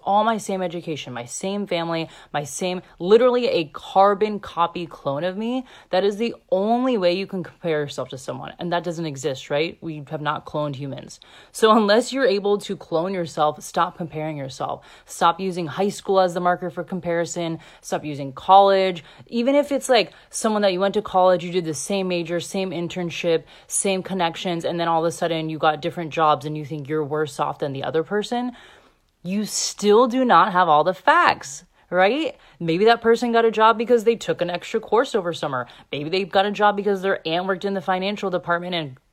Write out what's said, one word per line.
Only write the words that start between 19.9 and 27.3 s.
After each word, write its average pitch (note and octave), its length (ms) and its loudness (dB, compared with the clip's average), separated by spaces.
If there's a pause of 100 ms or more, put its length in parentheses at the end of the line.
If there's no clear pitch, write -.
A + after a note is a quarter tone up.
someone G#3+ 320 -2
that G3 140 2
you F3+ 60 -4
went G3 120 0
to G#3 80 -2
college, F#3 420 4
you F3 100 -8
did F3+ 120 -2
the D#3+ 80 -4
same F#3+ 340 -4
major, E3+ 320 -4
same F#3+ 320 -6
internship, E3+ 720 -2 (220)
same F#3+ 360 -2
connections, E3+ 640 -4
and E3+ 120 -2
then E3+ 100 -2
all E3 140 2
of E3+ 60 0
a - 40 0
sudden E3 360 -4
you D#3+ 80 -6
got D#3 240 0
different D#3+ 320 -6
jobs D3+ 320 2
and D3+ 100 -6
you D3+ 120 -10
think D3 200 -10
you're D#3 160 -2
worse D3+ 380 -4